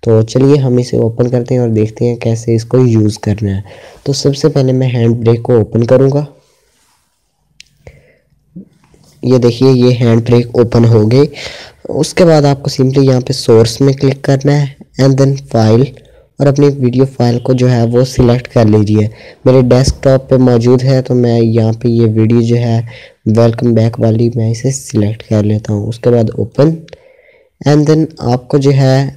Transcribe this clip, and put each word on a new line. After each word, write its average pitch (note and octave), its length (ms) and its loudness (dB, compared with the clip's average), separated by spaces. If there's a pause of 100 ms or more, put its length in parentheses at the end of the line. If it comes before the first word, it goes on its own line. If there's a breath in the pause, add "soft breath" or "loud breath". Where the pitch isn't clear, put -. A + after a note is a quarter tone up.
तो A2 200 2
चलिए C3+ 320 2
हम C3 220 0
इसे B2 200 -4
open A#2 300 -2
करते A#2+ 260 -4
हैं B2+ 60 0
और A#2+ 100 -2
देखते A2 340 -2
हैं A#2+ 140 -2
कैसे A#2 360 -4
इसको A2+ 260 -2
यूज़ A2 400 0
करना G#2 300 -4
है। G2 140 -6 (420 loud breath)
तो C#3+ 80 -4
सबसे C#3+ 340 -2
पहले C#3 240 0
मैं B2+ 160 0
हैंडब्रेक A#2 540 0
को B2 180 2
open A2+ 240 -2
करूँगा। C3+ 420 0 (3000 soft breath)
ये B2+ 160 2
देखिए A#2+ 320 2
ये B2 240 4
हैंडब्रेक A#2 640 0
open A#2 300 2
हो A2+ 200 4
गई। C3+ 220 2 (640 loud breath)
उसके - 340 -2
बाद D#3 220 2
आपको C#3 240 -2
simply C3 340 0
यहाँ C3 160 2
पे B2+ 120 -8
source A#2 480 0
में C#3 160 2
click C3+ 280 -2
करना C#3 280 0
है C#3+ 240 -2 (240)
and C3+ 160 2
then C#3 180 2 (120)
file, A2+ 400 2 (520 soft breath)
और C#3 80 0
अपनी C#3+ 220 2
video B2+ 380 0
file A#2+ 320 -2
को C3 160 -2
जो B2+ 120 0
है A#2+ 200 2
वो A#2+ 200 2
select B2 400 0
कर A#2 220 0
लीजिए। G#2+ 400 2 (380 loud breath)
मेरे C3 180 4
desktop C3 680 0
पे C3 80 2
मौजूद B2 440 2
है C3 200 0
तो B2+ 140 -4
मैं A#2+ 240 0
यहाँ A2+ 340 0
पे A#2 160 -6
ये A#2 160 2
video A2 360 2
जो A#2 140 0
है A#2 240 -2 (480 loud breath)
welcome A#2 460 2
back A2+ 260 0
वाली, A2+ 300 0
मैं A2+ 200 -4
इसे B2 220 -4
select A2 500 -4
कर G#2+ 220 -2
लेता G#2+ 280 -2
हूँ। G#2 160 -4
उसके B2 220 -2
बाद A#2 220 2
open C#3 440 -2 (840 loud breath)
and D3 280 2
then D#3 180 2 (160)
आपको B2+ 360 -2
जो C#3 140 2
है C3+ 240 2 (200)